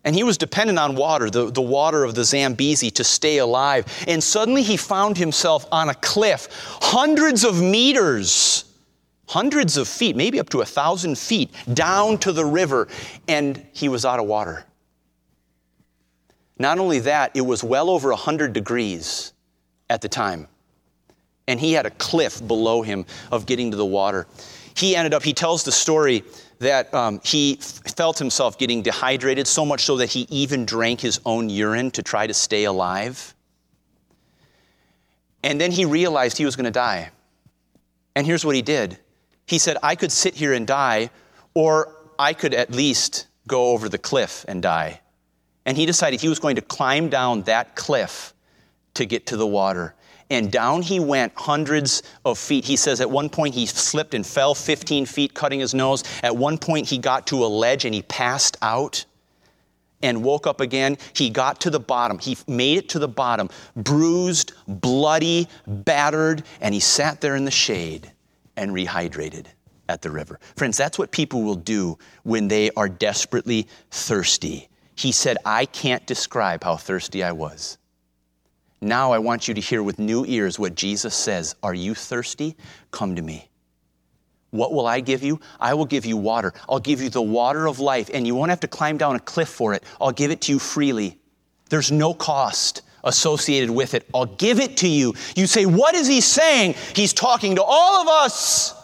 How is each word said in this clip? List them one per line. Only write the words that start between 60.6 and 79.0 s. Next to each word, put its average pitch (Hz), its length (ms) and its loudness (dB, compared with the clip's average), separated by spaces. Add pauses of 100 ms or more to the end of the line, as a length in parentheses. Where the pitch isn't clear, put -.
again. 135 340 0 (160)
He 135 160 0
got 131 320 -2
to - 100 0
the 151 80 -2
bottom. 120 400 -2
He 131 200 -6 (100)
made 135 300 2
it 190 100 -6
to 170 100 -4
the 147 80 0
bottom, 120 440 -2 (260)
bruised, 165 800 0 (120)
bloody, 156 800 2 (200)
battered, 151 760 0 (200)
and - 100 0
he 101 80 0
sat 147 400 0
there 139 160 0
in 135 80 0
the 135 60 -2
shade 82 600 -2 (460)
and 101 140 -4
rehydrated 85 720 -6 (460)
at 85 100 -4
the 82 100 -8
river. 76 300 -10 (160)
Friends, 123 220 -2
that's 143 200 -2
what 185 120 -2
people 135 320 -2
will 107 120 -2
do 90 440 -2 (240)
when 110 260 0
they 107 300 2
are 104 100 0
desperately 110 800 -2 (220)
thirsty. - 800 -2 (260)
He 131 160 -2
said, 120 320 0
"I 110 220 2
can't - 400 -2
describe 101 580 -2
how 82 120 0
thirsty 92 460 -6
I 87 100 -2
was." 78 440 -10 (1040)
Now 123 320 2